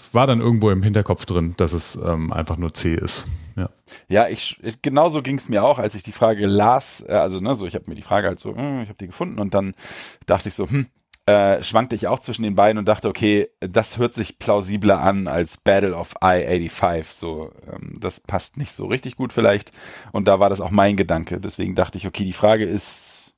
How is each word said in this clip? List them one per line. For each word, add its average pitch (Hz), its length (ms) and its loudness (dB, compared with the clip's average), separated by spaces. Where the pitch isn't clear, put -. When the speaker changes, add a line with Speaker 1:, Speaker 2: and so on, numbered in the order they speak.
Speaker 1:
war 123 120 6
dann 123 140 2
irgendwo 113 320 4
im 95 120 2
Hinterkopf 101 420 2
drin, 85 320 0
dass 85 160 2
es, - 220 -4
ähm, 80 380 -2
einfach 80 240 -4
nur 82 160 -4
C 82 220 2
ist. - 320 -4
Ja. 92 120 -4
Speaker 2:
Ja, 107 220 4
ich, - 340 -8
ich, 110 180 -10
genauso 151 400 2
ging's 135 280 -6
mir 104 140 2
auch, 139 140 4
als 107 160 -4
ich 101 100 -12
die 104 100 -14
Frage 107 340 2
las, 107 600 2
äh, - 60 -4
also, 92 280 0
ne, 123 140 -2
so, 98 120 -8
ich 82 80 -10
hab - 120 -8
mir 82 80 -12
die - 60 -16
Frage 101 260 0
halt 92 120 -4
so, 104 160 -10
hm, 131 260 -6
ich 104 80 -10
hab 107 80 -18
die 92 100 -14
gefunden 131 320 -8
und 101 140 -4
dann 98 220 0
dachte 92 220 2
ich 98 80 -10
so, 95 120 -4
hm, 135 200 -2
äh, 101 340 6
schwankte 120 340 0
ich 110 120 -4
auch 123 120 -2
zwischen 113 240 -8
den 104 120 -2
beiden 107 240 6
und 101 80 -2
dachte, 107 220 2
okay, 104 400 2
das 98 380 -2
hört 120 180 0
sich - 240 -6
plausibler 101 640 2
an 98 260 2
als 85 300 -2
Battle 98 380 2
of - 180 -10
I 90 240 4
eighty-five, 85 640 -2
so, 78 400 -10
ähm, - 280 -14
das - 220 -8
passt - 360 -8
nicht 147 140 -8
so 98 160 -10
richtig 120 300 -6
gut 127 160 -6
vielleicht 104 380 0
und 98 140 0
da 98 120 6
war 98 100 6
das 98 120 -2
auch 82 100 -6
mein 101 240 4
Gedanke, 98 440 -2
deswegen 92 360 -6
dachte 95 220 -2
ich, 95 100 -8
okay, 101 160 -6
die 92 100 -4
Frage 107 300 4
ist - 760 -8